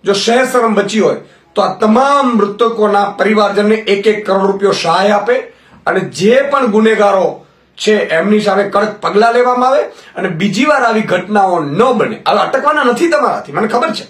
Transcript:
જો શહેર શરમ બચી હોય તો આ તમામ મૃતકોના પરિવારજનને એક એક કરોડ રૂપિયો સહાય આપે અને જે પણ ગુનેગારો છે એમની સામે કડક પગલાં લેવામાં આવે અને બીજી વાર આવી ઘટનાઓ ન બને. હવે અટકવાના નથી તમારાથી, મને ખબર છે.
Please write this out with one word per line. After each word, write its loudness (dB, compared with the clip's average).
જો 0
શહેર 0
શરમ 0
બચી -2
હોય 0
તો 0
આ -2
તમામ 2
મૃતકોના 0
પરિવારજનને 0
એક -2
એક 0
કરોડ 0
રૂપિયો 0
સહાય 0
આપે 0
અને 0
જે 2
પણ 0
ગુનેગારો 2
છે 0
એમની 0
સામે 0
કડક -4
પગલાં 2
લેવામાં 2
આવે 2
અને -4
બીજી -2
વાર 2
આવી 0
ઘટનાઓ 0
ન 0
બને. -2
હવે 2
અટકવાના 0
નથી 0
તમારાથી, -2
મને -4
ખબર -2
છે. -10